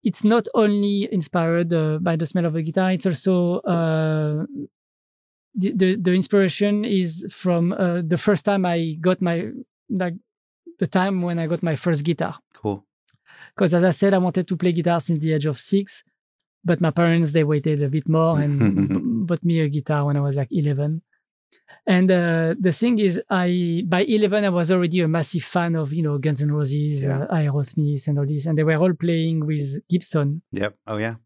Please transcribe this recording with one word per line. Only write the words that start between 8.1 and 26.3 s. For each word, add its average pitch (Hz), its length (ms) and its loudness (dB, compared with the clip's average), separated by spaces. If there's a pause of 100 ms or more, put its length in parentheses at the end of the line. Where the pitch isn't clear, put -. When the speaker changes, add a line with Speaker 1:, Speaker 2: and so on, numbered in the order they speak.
Speaker 1:
first - 280 0
time 196 220 0
I 165 340 -2
got 185 220 0
my, 170 280 -2 (380)
like, 180 260 -4 (680)
the 185 80 0
time 185 340 0
when 175 160 -4
I 165 80 -2
got 165 160 -4
my 165 140 -2
first 156 260 -2
guitar. 160 340 -4 (160)
Speaker 2:
Cool. 101 320 -6 (720)
Speaker 1:
'Cause 180 200 2
as 175 100 4
I 185 60 4
said, 196 220 2
I 190 60 2
wanted 180 300 0
to 180 80 -2
play 180 160 0
guitar 170 260 0
since 156 240 -2
the 160 120 0
age 151 120 0
of 147 100 -2
six, - 460 -2 (600)
but 170 160 0
my 165 100 2
parents, 165 420 2
they 160 120 4
waited 147 380 0
a 143 60 0
bit 147 200 -2
more 160 320 2
and 143 180 0
Speaker 2:
<laughs> 98 300 2
Speaker 1:
b-, 95 100 0 (280)
bought 170 180 -2
me 165 160 2
a 151 80 0
guitar 147 380 -2
when 143 100 0
I 143 40 0
was, 139 160 -2
like, 139 140 -2
eleven. 147 520 -2 (840)
And, 185 240 4
uh, 170 500 2
the 180 120 2
thing 240 280 2
is, 185 280 2
I, 180 580 0
by 180 180 2
eleven, 208 400 2
I 196 60 2
was 170 200 0
already 180 300 2
a 160 80 2
massive 160 340 -2
fan 170 320 0
of, 151 180 -2
you 165 100 -2
know, 147 140 0
Guns 139 240 -2